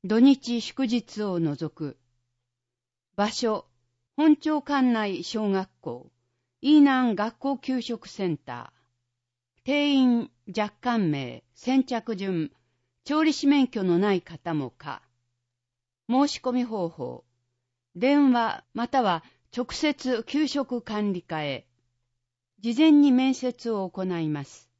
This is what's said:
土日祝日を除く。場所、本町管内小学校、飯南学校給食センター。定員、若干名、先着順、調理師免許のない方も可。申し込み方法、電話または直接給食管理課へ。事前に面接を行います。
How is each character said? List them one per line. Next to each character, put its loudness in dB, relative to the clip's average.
土 0
日 4
祝 -6
日 -4
を -4
除 -4
く。 -12
場 -2
所、 -4
本 4
町 -2
管 0
内 -2
小 -4
学 -2
校、 -14
飯 6
南 4
学 -6
校 -4
給 -4
食 -10
セ -6
ン -2
タ -14
ー。 -16
定 0
員、 2
若 -6
干 0
名、 -6
先 0
着 -4
順、 -4
調 0
理 2
師 -2
免 4
許 -6
の 2
な 2
い 0
方 -10
も -6
可。 -14
申 2
し -8
込 -4
み -2
方 -6
法、 -12
電 4
話 -2
ま -6
た 0
は 0
直 -6
接 -4
給 -2
食 -6
管 -4
理 -6
課 -8
へ。 -8
事 -4
前 6
に 8
面 2
接 -6
を -4
行 -8
い -4
ま -6
す。 -20